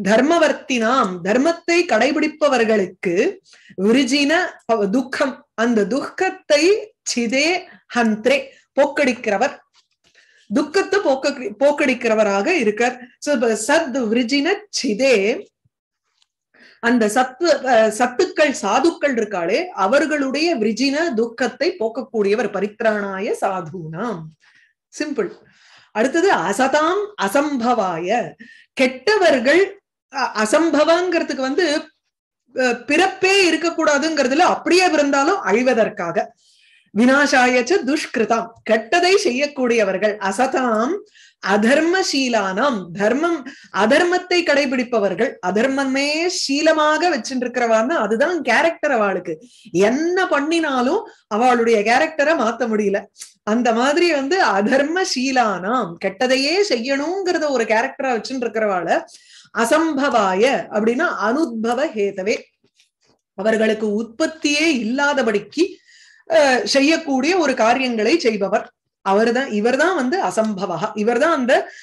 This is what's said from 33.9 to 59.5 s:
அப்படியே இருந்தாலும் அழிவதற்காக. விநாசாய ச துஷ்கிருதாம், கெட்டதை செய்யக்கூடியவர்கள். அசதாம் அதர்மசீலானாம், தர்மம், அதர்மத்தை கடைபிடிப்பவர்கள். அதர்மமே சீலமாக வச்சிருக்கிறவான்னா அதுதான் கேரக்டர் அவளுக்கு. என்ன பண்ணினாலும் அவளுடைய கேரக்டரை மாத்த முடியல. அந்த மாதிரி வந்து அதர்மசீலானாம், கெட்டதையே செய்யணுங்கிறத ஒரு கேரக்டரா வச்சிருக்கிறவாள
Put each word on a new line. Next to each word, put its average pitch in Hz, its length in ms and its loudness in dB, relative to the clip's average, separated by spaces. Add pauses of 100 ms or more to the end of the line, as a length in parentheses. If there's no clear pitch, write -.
அப்படியே 349 540 2
இருந்தாலும் 294 520 0
அழிவதற்காக. 208 840 0 (720)
விநாசாய 254 640 4
ச 349 240 2
துஷ்கிருதாம், 233 600 -2 (240)
கெட்டதை 349 440 2 (100)
செய்யக்கூடியவர்கள். 233 920 0
அசதாம் 247 800 -2 (500)
அதர்மசீலானாம், 240 1500 0
தர்மம், 254 540 -2 (300)
அதர்மத்தை 349 640 2
கடைபிடிப்பவர்கள். 247 920 0 (120)
அதர்மமே 269 800 0
சீலமாக 311 840 0
வச்சிருக்கிறவான்னா 240 800 -2
அதுதான் 277 520 0
கேரக்டர் 294 480 0
அவளுக்கு. 190 560 -2 (260)
என்ன 302 560 0
பண்ணினாலும் 294 800 0 (180)
அவளுடைய 233 520 2
கேரக்டரை 277 560 2
மாத்த 233 320 -2
முடியல. 208 380 -2 (380)
அந்த 226 300 0
மாதிரி 294 400 2
வந்து 294 320 0
அதர்மசீலானாம், 247 1500 0 (120)
கெட்டதையே 262 500 0 (140)
செய்யணுங்கிறத 302 840 -2
ஒரு 233 140 0
கேரக்டரா 240 580 -2
வச்சிருக்கிறவாள 220 800 -2 (560)